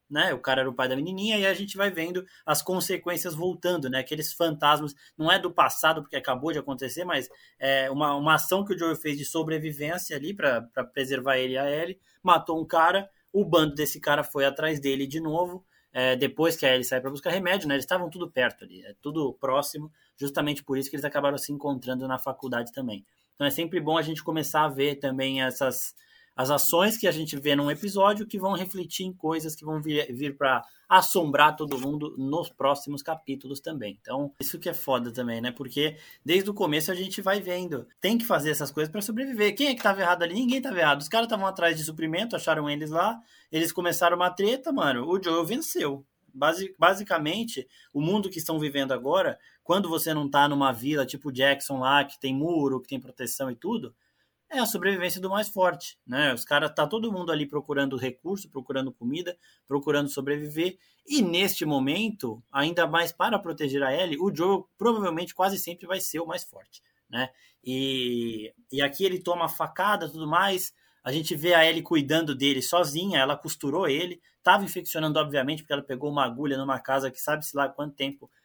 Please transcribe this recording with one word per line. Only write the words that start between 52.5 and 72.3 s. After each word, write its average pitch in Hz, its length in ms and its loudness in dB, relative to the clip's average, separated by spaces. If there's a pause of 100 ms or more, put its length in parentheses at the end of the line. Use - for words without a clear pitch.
que - 80 -16
tem 131 120 -8
proteção 127 500 -6
e 120 60 -8
tudo, 170 380 -6 (560)
é 269 80 -4
a 233 80 2
sobrevivência 185 540 0
do 185 100 -6
mais 208 180 0
forte, - 580 0
né? 135 280 2
Os - 100 -6
caras, 147 300 2
tá 151 120 2
todo 220 240 -2
mundo 180 220 -2
ali 151 140 -2
procurando 139 500 -2
recurso, 143 540 -6
procurando 135 420 -6
comida, 170 440 -6 (300)
procurando 143 440 0
sobreviver. 147 680 -4 (300)
E 285 160 2
neste 185 420 2
momento, 143 800 0 (100)
ainda 165 340 2
mais 165 260 0
para 208 260 0
proteger 147 440 -2
a 135 120 2
Ellie, 165 260 -2
o 185 140 0
Joel 185 420 0
provavelmente 190 580 0
quase 190 240 0
sempre 175 280 -10
vai 185 140 -4
ser 156 200 -4
o 165 60 -6
mais 170 180 -8
forte, - 380 -20 (260)
né? 127 220 -2 (340)
E, 123 880 -4 (180)
e 135 120 -2
aqui 143 220 0
ele 185 160 0
toma 175 260 -2
a - 20 -6
facada 175 580 -2
e 151 40 -8
tudo 156 180 -8
mais. 185 460 0 (280)
A 131 80 -4
gente 156 240 -2
vê 170 200 4
a 160 100 10
Ellie 160 180 4
cuidando 156 520 2